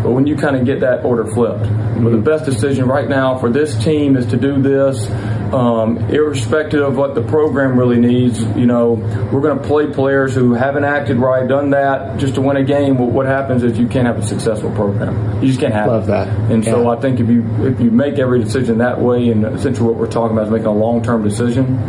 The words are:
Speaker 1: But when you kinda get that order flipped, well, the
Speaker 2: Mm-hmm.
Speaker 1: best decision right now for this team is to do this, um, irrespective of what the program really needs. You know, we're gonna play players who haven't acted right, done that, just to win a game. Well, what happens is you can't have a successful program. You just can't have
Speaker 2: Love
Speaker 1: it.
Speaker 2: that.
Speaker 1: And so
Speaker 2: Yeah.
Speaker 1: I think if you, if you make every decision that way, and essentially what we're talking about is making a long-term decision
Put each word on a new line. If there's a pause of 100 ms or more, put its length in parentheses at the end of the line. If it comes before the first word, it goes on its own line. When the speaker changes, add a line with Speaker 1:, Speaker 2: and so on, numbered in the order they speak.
Speaker 1:
But
when
you
kinda
get
that
order
flipped,
well,
the
Speaker 2:
Mm-hmm.
Speaker 1:
best
decision
right
now
for
this
team
is
to
do
this, (440)
um, (120)
irrespective
of
what
the
program
really
needs. (180)
You
know, (380)
we're
gonna
play
players
who
haven't
acted
right,
done
that,
just
to
win
a
game.
Well,
what
happens
is
you
can't
have
a
successful
program.
You
just
can't
have
Speaker 2:
Love
Speaker 1:
it.
Speaker 2:
that. (240)
Speaker 1:
And
so
Speaker 2:
Yeah.
Speaker 1:
I
think
if
you, (160)
if
you
make
every
decision
that
way,
and
essentially
what
we're
talking
about
is
making
a
long-term
decision (120)